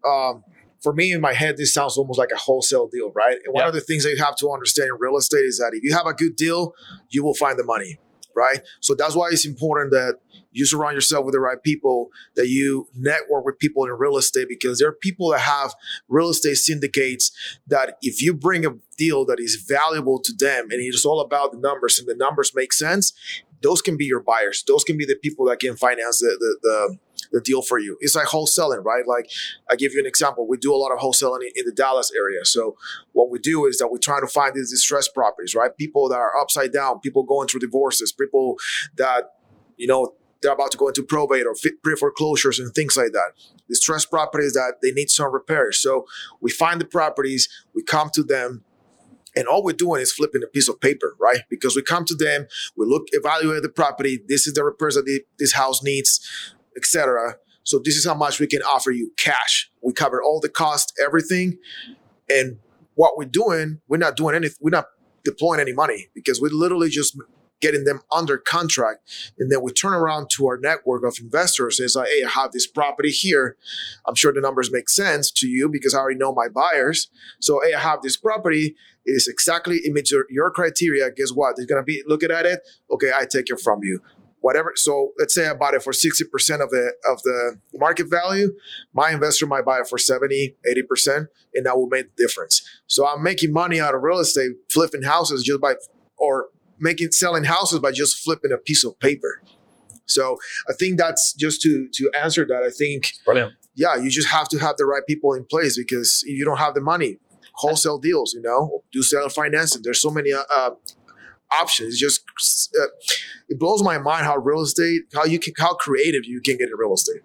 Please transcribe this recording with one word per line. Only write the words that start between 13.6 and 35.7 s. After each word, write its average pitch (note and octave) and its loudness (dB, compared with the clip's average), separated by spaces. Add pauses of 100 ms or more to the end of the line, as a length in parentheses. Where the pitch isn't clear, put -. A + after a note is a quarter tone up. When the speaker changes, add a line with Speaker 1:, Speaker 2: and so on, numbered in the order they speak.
Speaker 1:
in B2 -6
real C3+ 0
estate, B2+ 0
because B2 -4
there D3 4
are D3+ -2
people F3+ -4
that C#3+ 2
have C#3 -2 (320)
real D#3 2
estate D#3 0
syndicates C3+ 0 (340)
that C3+ 0
if B2 -4
you E3+ 4
bring D#3+ 0
a C3+ -2 (260)
deal D3+ 2
that A#2+ 0
is A2+ -2 (100)
valuable C#3 0
to A#2+ -4
them C3 0
and B2 -4
it's B2+ 0
all D3+ 2
about C#3+ -2
the A#2+ -16
numbers B2+ 0
and B2 -8
the A#2+ -4
numbers C3+ -2
make C3 -2
sense, F3 0 (480)
those E3 2
can E3+ -2
be D3 -2
your B2+ -2
buyers. G#2+ 0
Those - 4
can D#3 -2
be D3 -4
the C3+ 0
people C#3 -2
that B2 2
can B2+ -4
finance A#2 0
the, A#2 2
the, A2+ 0
the, G#2 2 (340)
the A#2 2
deal C3 0
for B2 0
you. G#2 -6
It's C#3 0
like D3 0
wholesaling, D3 0
right? A#2 -2
Like, A#2+ -2 (400)
I B2 4
give C3+ -2
you C#3 2
an C3+ -2
example. B2 0
We B2 -2
do C3+ 0
a C#3+ 4
lot C3+ 0
of A#2+ -2
wholesaling B2+ 0
in, B2+ -8
in B2+ -4
the A#2+ -4
Dallas C3 0
area. G2 -2
So A2+ 0 (360)
what B2 4
we A#2+ -6
do D3+ 0
is B2+ 2
that A#2+ 0
we A#2+ -4
try C#3+ 0
to C3 -4
find C3+ 2
these C3 -6
distressed C3 0
properties, G#2 -2
right? A#2+ 2